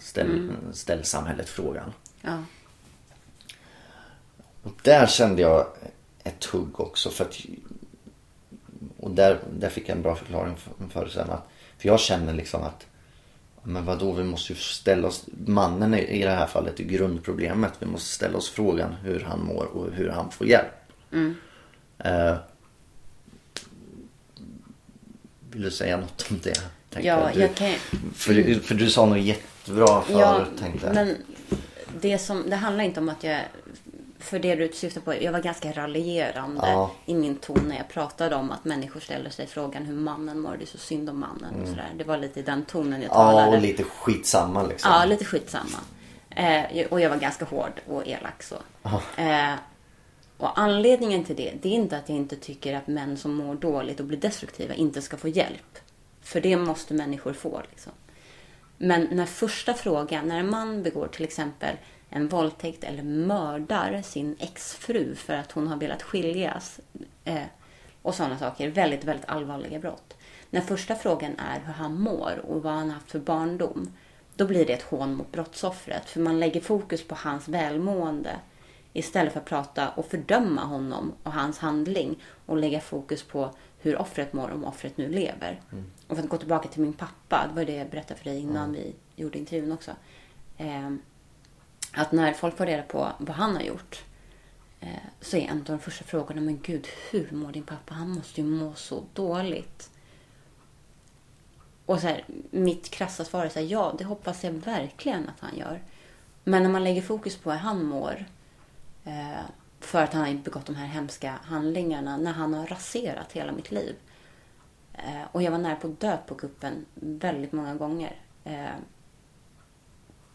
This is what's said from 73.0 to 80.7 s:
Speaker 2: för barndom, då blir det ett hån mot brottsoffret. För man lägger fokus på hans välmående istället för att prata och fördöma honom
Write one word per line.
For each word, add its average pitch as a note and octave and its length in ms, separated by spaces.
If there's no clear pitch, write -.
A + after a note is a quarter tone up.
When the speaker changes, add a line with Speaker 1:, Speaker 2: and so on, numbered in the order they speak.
Speaker 2:
för D#3+ 80
barndom, E3+ 720
då G3 100
blir F#3 200
det A#2+ 60
ett B2 100
hån C3+ 320
mot C#3 180
brottsoffret. - 760
För E3+ 100
man E3 200
lägger E3 200
fokus G3+ 440
på - 100
hans C#3+ 340
välmående D#3+ 880
istället E3 400
för D3 80
att - 60
prata C#3+ 420
och - 180
fördöma F#3 580
honom C3+ 480